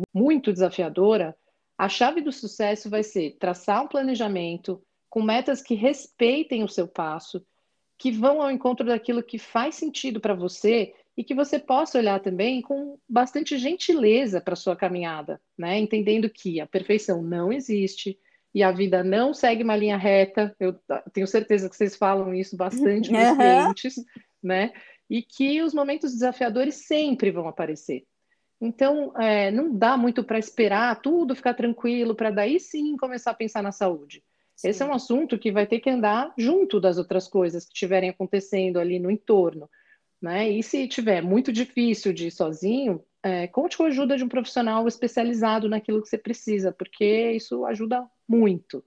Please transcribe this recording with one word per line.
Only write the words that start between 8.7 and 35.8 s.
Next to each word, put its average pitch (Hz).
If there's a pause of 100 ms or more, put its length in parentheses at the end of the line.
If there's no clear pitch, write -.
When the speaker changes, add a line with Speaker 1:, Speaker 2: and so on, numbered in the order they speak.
Speaker 1:
daquilo 233
que 233
faz 262
sentido 262
pra 208
você 196 (220)
e 247
que 285
você 285
possa 285
olhar 202
também 202
com 277
bastante 262
gentileza 247
pra 175
sua 180
caminhada, 165 (180)
né? 180
Entendendo 214
que 170
a 151
perfeição 190
não 175
existe 202 (340)
e 202
a 185
vida 185
não 220
segue 233
uma 214
linha 208
reta. 196
Eu 185 (360)
tenho 190
certeza 202
que -
vocês 196
falam 196
isso 185
bastante 226
pros 226
Speaker 2:
Aham. 247
Speaker 1:
clientes, 254 (480)
né? 185 (360)
E 233
que 277
os 311
momentos 285
desafiadores 247
sempre 285
vão 165
aparecer. 156 (560)
Então, 269
é, 214
não 277
dá 226
muito 240
pra 220
esperar 214
tudo 294
ficar 247
tranquilo 233
pra 220
daí 214
sim 302
começar 254
a 220
pensar 220
na 202
saúde. 170 (420)
Esse 196
é 277
Speaker 3:
Sim. 285
Speaker 1:
um -
assunto 247
que 220
vai 208
ter 226